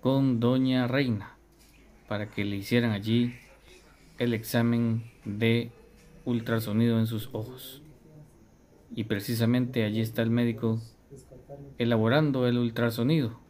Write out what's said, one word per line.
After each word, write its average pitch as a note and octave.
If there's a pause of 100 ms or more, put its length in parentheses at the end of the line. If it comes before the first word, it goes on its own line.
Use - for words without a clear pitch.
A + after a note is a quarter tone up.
con C3+
doña B2+
Reina B2 (720)
para G#2
que G#2
le G2+
hicieran A#2
allí A2+ (840)
el A#2+
examen A#2 (140)
de A2+ (520)
ultrasonido A2+
en A2
sus G#2+
ojos. A2 (1120)
Y A2
precisamente A#2
allí G#2+
está A2
el A2+
médico A#2 (1000)
elaborando B2
el B2
ultrasonido. A#2+